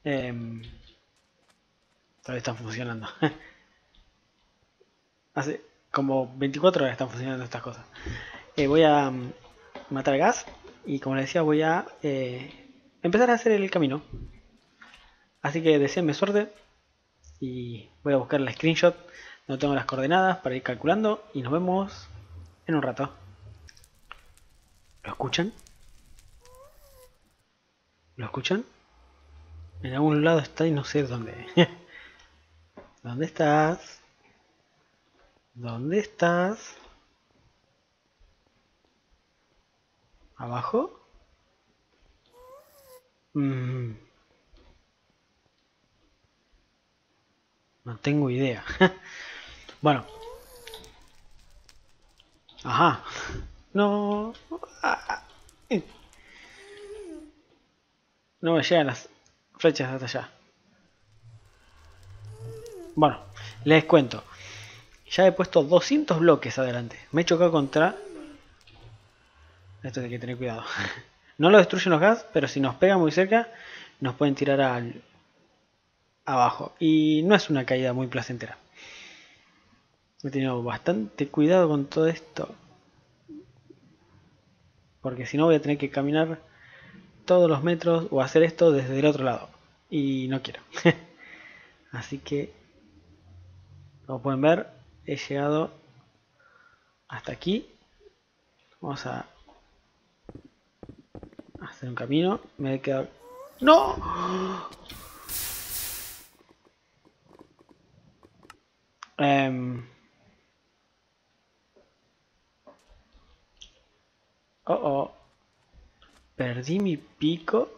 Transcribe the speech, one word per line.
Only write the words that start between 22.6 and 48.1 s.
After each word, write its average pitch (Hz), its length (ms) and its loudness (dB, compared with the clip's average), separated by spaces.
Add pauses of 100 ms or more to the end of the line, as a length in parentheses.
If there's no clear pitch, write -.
en 165 80 0
un 143 80 2
rato. 131 300 -6 (1900)
¿Lo - 60 -12
escuchan? 170 420 -4 (2750)
¿Lo 117 100 -10
escuchan? 190 380 -4 (1160)
En 127 120 -8
algún 147 300 2
lado 165 140 4
está 151 280 -2
y 165 40 2
no 143 140 -2
sé 147 180 -2
dónde. 120 440 -8 (100)
<laughs> 170 120 4 (1300)
¿Dónde 123 240 -6
estás? 156 760 0 (1500)
¿Dónde 120 440 -6
estás? 180 800 -2 (3500)
¿Abajo? 123 600 -6 (2250)
Mm. 127 580 -4 (4000)
No 117 140 -12
tengo 143 320 0